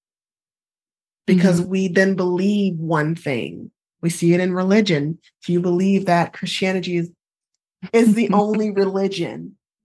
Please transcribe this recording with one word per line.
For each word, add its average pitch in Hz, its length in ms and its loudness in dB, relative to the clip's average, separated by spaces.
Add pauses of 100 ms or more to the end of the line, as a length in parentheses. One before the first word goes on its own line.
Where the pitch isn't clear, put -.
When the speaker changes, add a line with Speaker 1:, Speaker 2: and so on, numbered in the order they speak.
(1300)
Speaker 1:
Because 180 360 4
Speaker 2:
Mm-hmm. 185 80 -6
Speaker 1:
we 190 180 -2
then 190 280 2
believe 190 640 0
one 160 380 -2
thing. 104 560 -8 (300)
We 170 80 -2
see 170 240 2
it 175 80 2
in 185 120 -2
religion. 185 640 0 (240)
If - 60 -20
you 175 140 0
believe 185 460 0
that 170 260 0
Christianity 180 640 -4
is, 170 140 -4 (840)
is 226 220 6
the 233 140 0
Speaker 2:
<laughs> 202 40 0
Speaker 1:
only 214 380 0
religion, 190 880 -4 (280)